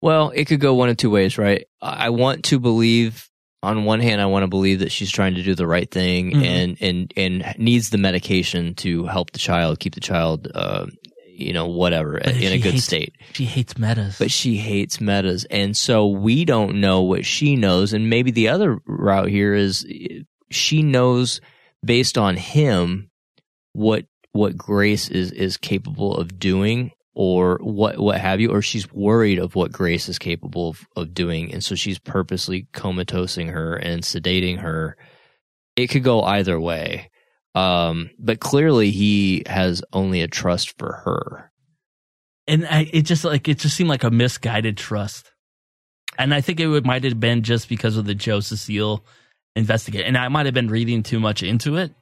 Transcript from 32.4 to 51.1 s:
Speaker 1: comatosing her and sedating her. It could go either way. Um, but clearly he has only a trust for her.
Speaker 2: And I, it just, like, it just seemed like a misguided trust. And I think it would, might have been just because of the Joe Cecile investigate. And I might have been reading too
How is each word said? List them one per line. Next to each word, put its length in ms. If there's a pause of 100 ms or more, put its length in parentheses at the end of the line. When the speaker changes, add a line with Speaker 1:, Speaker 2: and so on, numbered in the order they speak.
Speaker 1:
comatosing 800
her 220
and 300
sedating 560
her. 360 (800)
It 140
could 160
go 180
either 380
way. 500 (460)
Um, 600
but 220
clearly 500
he 560
has 340 (120)
only 300
a 40
trust 500
for 280
her. 480 (960)
Speaker 2:
And 180
I, 260
it 100
just, 220
like, 240
it 120
just 160
seemed 120
like 140
a 80
misguided 680
trust. 540 (880)
And 160
I 60
think 180
it 80
would, 180
might 200
have 160
been 240
just 240
because 280
of 100
the 100
Joe 240
Cecile 640 (500)
investigate. 500
And 140
I 100
might 180
have 80
been 140
reading 360
too 160